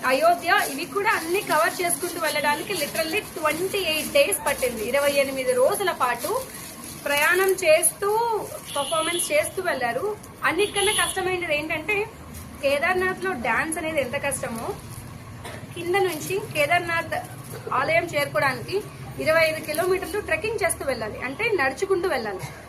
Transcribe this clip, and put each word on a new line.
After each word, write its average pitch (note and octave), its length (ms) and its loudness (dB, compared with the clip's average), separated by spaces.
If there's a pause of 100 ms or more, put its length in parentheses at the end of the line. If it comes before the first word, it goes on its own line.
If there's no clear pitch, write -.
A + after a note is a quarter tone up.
అయోధ్య, E4 640 6
ఇవి C#4 160 -4
కూడా G4+ 260 0
అన్ని F4 300 0
కవర్ F4 420 2
చేసుకుంటూ F4 380 -2
వెళ్ళడానికి D4 540 0
literally D#4+ 460 -2
ట్వంటీ E4+ 580 -2
ఎయిట్ D#4 340 -2
డేస్ D4 340 2
పట్టింది. A#3+ 420 -2
ఇరవై C#4+ 240 2
ఎనిమిది C4+ 400 2
రోజుల F4 380 4
పాటు C4 500 0 (640)
ప్రయాణం E4+ 480 4
చేస్తూ F#4 680 4 (580)
పర్ఫార్మెన్స్ D#4+ 560 0
చేస్తూ D#4 300 2
వెళ్ళారు. C4+ 540 0 (280)
అన్నిటికన్నా F#4+ 600 2
కష్టమైనది F4 540 0
ఏంటంటే, D#4+ 480 -2 (560)
కేదార్నాథ్లో F4+ 680 2
డాన్స్ C4+ 460 0
అనేది D#4+ 220 -2
ఎంత A#3+ 160 -2
కష్టమో, C#4 580 -4 (1000)
కింద F4 200 -2
నుంచి F#4 460 2 (140)
కేదార్నాథ్ E4+ 680 2 (480)
ఆలయం D#4 320 4
చేరుకోవడానికి D4 760 0 (360)
ఇరవై D#4 260 4
ఐదు D#4 160 0
కిలోమీటర్లు F#4 600 0
ట్రెక్కింగ్ G4 460 -2
చేస్తూ E4 180 -2
వెళ్ళాలి, A#3 400 -4
అంటే C#4 240 -2
నడుచుకుంటూ F#4+ 600 2
వెళ్ళాలి. A3 320 -2 (280)